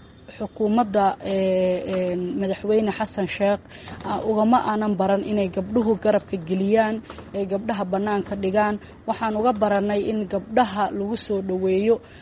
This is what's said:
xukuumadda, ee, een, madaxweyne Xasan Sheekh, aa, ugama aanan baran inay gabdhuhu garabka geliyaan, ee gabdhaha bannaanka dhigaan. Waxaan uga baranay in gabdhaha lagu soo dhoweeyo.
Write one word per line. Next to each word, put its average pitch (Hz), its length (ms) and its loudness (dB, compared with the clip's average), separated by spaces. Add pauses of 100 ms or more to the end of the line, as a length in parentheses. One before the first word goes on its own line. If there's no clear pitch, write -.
(380)
xukuumadda, 208 800 2
ee, 185 920 0
een, 180 280 -4
madaxweyne 208 500 0
Xasan 202 360 -4
Sheekh, 202 340 0 (440)
aa, - 200 -4
ugama 220 400 4
aanan 214 320 0
baran 196 280 2
inay 208 280 0
gabdhuhu 208 480 0
garabka 208 360 0 (120)
geliyaan, 214 540 2 (320)
ee 196 120 -2
gabdhaha 202 380 -2
bannaanka 202 520 -2
dhigaan. 202 440 0 (260)
Waxaan 220 300 -2
uga 233 160 2
baranay 208 560 2
in 214 200 -2
gabdhaha 202 640 0
lagu 202 260 -4
soo 196 260 -4
dhoweeyo. 190 580 2 (220)